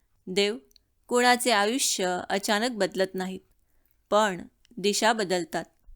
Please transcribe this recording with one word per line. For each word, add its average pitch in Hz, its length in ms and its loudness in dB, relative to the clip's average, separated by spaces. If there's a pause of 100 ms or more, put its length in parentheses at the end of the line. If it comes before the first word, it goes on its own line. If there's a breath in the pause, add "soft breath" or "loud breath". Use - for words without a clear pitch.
(260)
देव 202 300 0 (500)
कुणाचे 247 440 2
आयुष्य 202 800 0
अचानक 208 420 -2
बदलत 190 440 -2
नाहीत, 185 260 -8 (720)
पण 202 360 2 (300)
दिशा 202 360 2
बदलतात. 180 520 -2 (320)